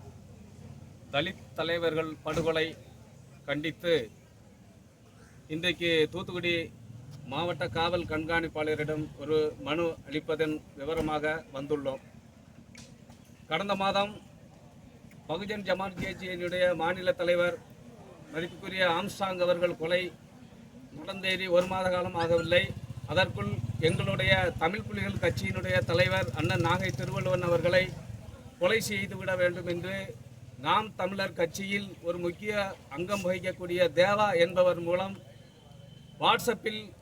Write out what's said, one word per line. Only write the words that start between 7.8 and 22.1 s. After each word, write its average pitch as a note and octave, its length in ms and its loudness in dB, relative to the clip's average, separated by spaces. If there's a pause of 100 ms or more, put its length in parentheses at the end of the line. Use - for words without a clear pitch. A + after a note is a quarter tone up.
கண்காணிப்பாளரிடம் D#3 1000 -2 (120)
ஒரு D3+ 400 2
மனு D#3+ 360 -2 (140)
அளிப்பதன் D#3 520 -2 (160)
விவரமாக D#3 680 -2 (100)
வந்துள்ளோம். C#3 460 -4 (1500)
கடந்த G3 280 0
மாதம் G3 460 0 (1040)
பகுஜன் G3 360 -4
சமாஜ் F#3 380 -2
கட்சியினுடைய F3+ 720 0
மாநில F3+ 360 0
தலைவர் F3 460 2 (760)
மதிப்புக்குரிய F3+ 540 -2
ஆம்ஸ்ட்ராங் F#3 520 0
அவர்கள் F3 380 2
கொலை F3 340 0 (840)
நடந்தேறி F#3+ 520 -2
ஒரு F3+ 160 8
மாத F#3 240 0
காலம் F3+ 260 0